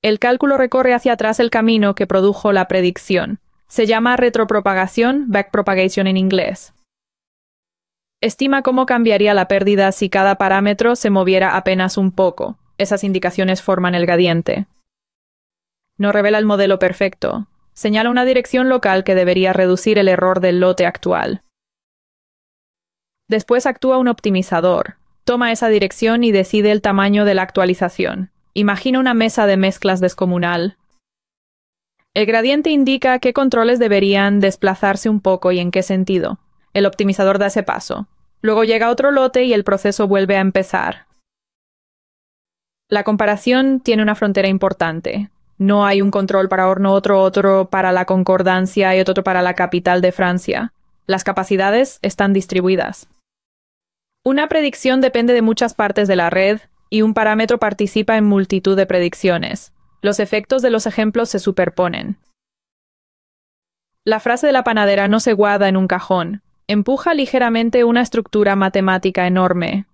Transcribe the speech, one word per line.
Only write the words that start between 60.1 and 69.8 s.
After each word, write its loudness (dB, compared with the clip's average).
efectos -2
de 2
los -2
ejemplos -2
se -4
superponen. -4
La 0
frase 0
de 4
la 2
panadera 2
no 2
se 0
guarda 2
en 2
un 0
cajón. -4
Empuja -2
ligeramente 0
una 2
estructura 0
matemática 0
enorme. -2